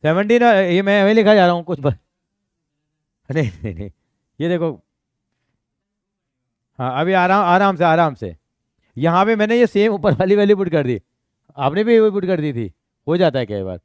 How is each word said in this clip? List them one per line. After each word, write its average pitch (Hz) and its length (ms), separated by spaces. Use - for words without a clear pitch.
सेवनटीन, 208 400
ये 196 380
मैं 202 220
वही 208 100
लिखा 214 220
जा 190 100
रहा 175 100
हूँ 175 80
कुछ 170 160
ब-, 139 180
नहीं, 131 220
नहीं, 104 120
नहीं, 95 140
ये 160 100
देखो, 165 220
हाँ, 131 220
अभी 180 120
आराम, 185 320
आराम 185 300
से, 160 80
आराम 165 320
से। 90 200
यहाँ 170 280
पे 226 100
मैंने 214 220
ये 247 100
same 208 260
ऊपर 190 200
वाली 190 220
value 202 220
put 190 140
कर 151 120
दी, 123 180
आपने 143 260
भी 226 160
वही 214 120
पुट 190 140
कर 180 160
दी 147 120
थी, 113 180
हो 165 100
जाता 156 220
है 120 60
कई 98 180
बार। 92 220